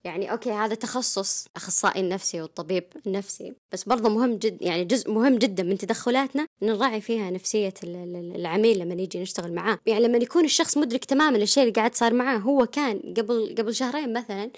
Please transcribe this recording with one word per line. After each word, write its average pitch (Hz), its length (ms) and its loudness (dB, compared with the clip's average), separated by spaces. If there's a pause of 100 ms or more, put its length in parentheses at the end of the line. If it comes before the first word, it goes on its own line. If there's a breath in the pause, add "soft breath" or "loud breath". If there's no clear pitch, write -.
يعني 175 280 -6
أوكي، 226 200 -4
هذا 214 240 -2
تخصص 226 800 -4
أخصائي 185 460 0
النفسي 180 400 -2
والطبيب 175 420 -4 (240)
النفسي، 196 460 -6 (200)
بس 185 100 -8
برضه 226 260 2
مهم 226 280 2
جد، 180 240 -2
يعني 175 240 0
جزء 220 260 0
مهم 240 260 4
جدًا 196 260 0
من 185 140 0
تدخلاتنا 262 680 -2 (180)
إن 208 40 2
نراعي 220 340 0
فيها 214 280 -4
نفسية 190 440 -2 (100)
ال-، 175 120 -12
ال-، 175 400 -10
العميل 190 440 2
لما 175 160 -4
نيجي 180 260 -4
نشتغل 170 320 -8
معاه. 180 320 0
يعني 226 220 4
لما 240 100 4
يكون 311 280 2
الشخص 247 320 2
مدرك 254 280 0
تمامًا 269 320 4
الشيء 214 260 4
اللي 226 100 4
قاعد 226 220 2
صار 233 180 4
معاه، 247 240 2
هو 247 280 4
كان 240 520 -2
قبل، 226 400 0
قبل 226 180 -2
شهرين 262 380 -2
مثلًا 214 440 -6